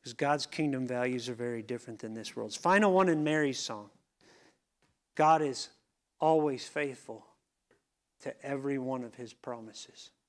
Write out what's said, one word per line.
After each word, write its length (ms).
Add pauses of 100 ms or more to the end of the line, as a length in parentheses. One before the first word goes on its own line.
'Cause 100
God's 320
kingdom 400
values 440
are 40
very 300
different 360
than 140
this 220
world's. 220
Final 340
one 160
in 160
Mary's 360
song. 300 (1300)
God 260
is 280 (500)
always 480
faithful 580 (960)
to 260
every 320
one 280
of 100
his 180
promises. 760 (180)